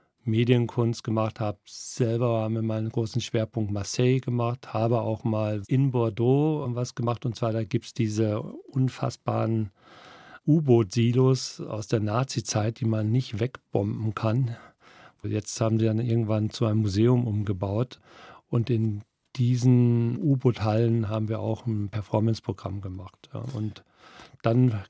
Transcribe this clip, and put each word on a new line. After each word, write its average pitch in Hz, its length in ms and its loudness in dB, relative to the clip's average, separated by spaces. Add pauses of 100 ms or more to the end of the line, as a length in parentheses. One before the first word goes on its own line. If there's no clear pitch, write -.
(260)
Medienkunst 117 800 2
gemacht, 110 340 -2
habe 104 260 -4
selber 117 840 -2
mir 113 120 -2
mal 110 180 -2
einen 110 100 -4
großen 113 320 -2
Schwerpunkt 110 500 -4
Marseille 127 480 0
gemacht, 120 540 -4
habe 117 280 0
auch 110 220 -4
mal 107 440 -2
in 135 240 2
Bordeaux 127 840 0
was 123 200 -6
gemacht. 117 300 -4
Und 117 120 -4
zwar, 113 160 -2
da 110 100 -2
gibt's - 300 -6
diese 107 480 0
unfassbaren 113 1300 -2 (760)
U-Boot-Silos 127 1160 4
aus 107 260 -8
der 113 140 0
Nazi-Zeit, 107 800 -2
die 113 40 -2
man 110 260 0
nicht 120 280 0
wegbomben 110 760 -2
kann. 117 420 0 (680)
Jetzt 107 380 -4
haben 113 180 2
sie 113 60 4
dann 110 140 2
irgendwann 110 500 0
zu - 160 -2
einem 110 160 2
Museum 113 440 4
umgebaut. 104 760 -4 (480)
Und 120 200 0
in 110 340 0 (360)
diesen 120 840 4
U-Boot-Hallen 117 880 2
haben 110 200 -2
wir 110 100 -4
auch 110 260 -4
ein 104 240 -2
Performance-Programm 104 920 -2
gemacht, 92 520 -14
ja. 107 60 -10 (140)
Und 107 300 -8 (580)
dann 117 480 4